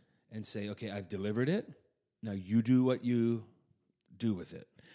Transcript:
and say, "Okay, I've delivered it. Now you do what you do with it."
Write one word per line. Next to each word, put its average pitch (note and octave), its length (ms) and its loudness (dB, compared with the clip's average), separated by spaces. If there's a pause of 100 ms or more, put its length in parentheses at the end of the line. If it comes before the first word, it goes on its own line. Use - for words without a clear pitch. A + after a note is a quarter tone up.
(320)
and G#2+ 120 -8
say, G#2 260 -4
"Okay, G#2 200 -8
I've G2 180 -8
delivered G#2+ 400 0
it. F#3+ 240 -2 (500)
Now A2 100 -6
you G2 300 2
do B2+ 200 6
what B2+ 220 2
you A#2 400 2 (720)
do A2+ 180 0
with F2 180 -10
it." E2 160 -14 (260)